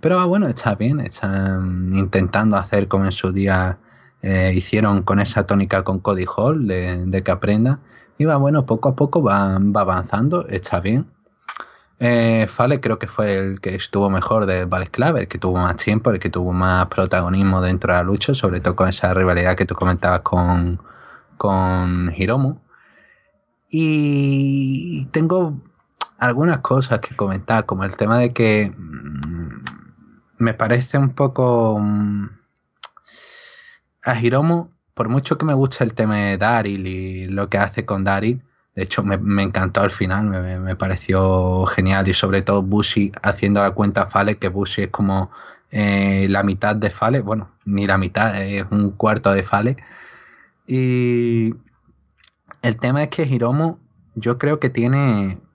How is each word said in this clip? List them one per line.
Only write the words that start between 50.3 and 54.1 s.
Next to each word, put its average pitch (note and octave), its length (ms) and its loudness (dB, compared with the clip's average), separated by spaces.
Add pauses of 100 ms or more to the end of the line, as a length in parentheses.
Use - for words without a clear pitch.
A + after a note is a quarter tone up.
Y A#2+ 880 0 (1080)
el A2+ 140 0
tema C3 260 0
es D3 60 -2
que D#3+ 160 -4
Hiromu, C3 540 0 (360)